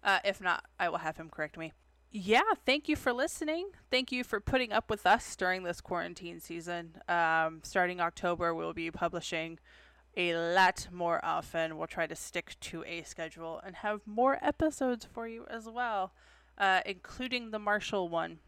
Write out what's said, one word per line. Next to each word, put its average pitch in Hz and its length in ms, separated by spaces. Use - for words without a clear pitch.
Uh, 196 220
if 196 180
not, 180 220
I 175 100
will 165 100
have 165 200
him 165 120
correct 151 280
me. 160 140
Yeah, 208 280
thank 277 220
you 302 80
for 247 160
listening. 320 560
Thank 254 220
you 247 140
for 214 160
putting 247 320
up 220 180
with 214 160
us 214 300
during 185 260
this 175 180
quarantine 170 600
season. 170 560
Um, 160 540
starting 180 380
October, 170 520
we'll 165 200
be 165 180
publishing 165 680
a 175 200
lot 175 540
more 170 340
often. 160 540
We'll 165 80
try 165 220
to 165 80
stick - 460
to 165 220
a 170 200
schedule 165 600
and 190 120
have 214 300
more 233 360
episodes 285 600
for 233 240
you 226 200
as 226 200
well, 226 440
uh, 190 260
including 233 680
the 214 80
Marshall 202 480
one 165 400